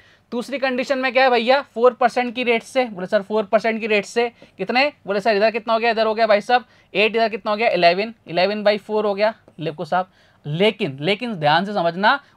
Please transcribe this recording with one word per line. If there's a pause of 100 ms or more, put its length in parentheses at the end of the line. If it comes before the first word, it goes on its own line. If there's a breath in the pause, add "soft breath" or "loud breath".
(320 soft breath)
दूसरी
कंडीशन
में
क्या
है
भैया,
फ़ोर
परसेंट
की
रेट
से,
बोले
सर
फ़ोर
परसेंट
की
रेट
से (300 soft breath)
कितने? (160)
बोले
सर
इधर
कितना
हो
गया,
इधर
हो
गया
भाई
साहब (300 soft breath)
एट,
इधर
कितना
हो
गया,
इलेवन, (140)
इलेवन
by
फ़ोर
हो
गया। (260)
देखो
साहब, (360 soft breath)
लेकिन,
लेकिन
ध्यान
से
समझना, (180 soft breath)